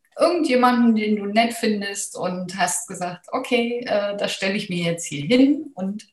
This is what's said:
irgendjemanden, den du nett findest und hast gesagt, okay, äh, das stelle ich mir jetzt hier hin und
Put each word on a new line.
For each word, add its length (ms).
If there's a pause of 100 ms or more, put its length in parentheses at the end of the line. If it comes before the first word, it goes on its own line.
(180)
irgendjemanden, 800
den 180
du 120
nett 280
findest 640
und 420
hast 300
gesagt, 420
okay, 560
äh, 300
das 160
stelle 220
ich 140
mir 160
jetzt 220
hier 180
hin 500
und 380